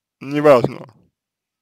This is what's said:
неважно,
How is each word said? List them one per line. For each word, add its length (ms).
неважно, 720